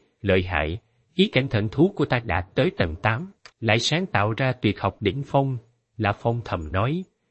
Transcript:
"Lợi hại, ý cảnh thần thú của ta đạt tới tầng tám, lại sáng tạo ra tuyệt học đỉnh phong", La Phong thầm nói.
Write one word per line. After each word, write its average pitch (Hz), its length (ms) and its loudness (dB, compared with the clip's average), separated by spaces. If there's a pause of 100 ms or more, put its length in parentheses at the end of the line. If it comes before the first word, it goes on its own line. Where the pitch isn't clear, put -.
(220)
"Lợi 95 220 4
hại, 85 340 -2 (380)
ý 196 120 4
cảnh 135 200 0
thần 110 220 0
thú 175 260 2
của 151 100 0
ta 131 200 0
đạt 90 200 0 (100)
tới 160 220 2
tầng 85 240 0
tám, 123 300 -2 (280)
lại 110 200 2
sáng 160 260 0
tạo 107 320 0
ra 131 140 0
tuyệt 107 280 0
học - 220 -2
đỉnh 113 240 -2
phong", 135 320 0 (400)
La 101 220 0
Phong 117 260 -2
thầm 80 260 -6
nói. 131 320 0 (280)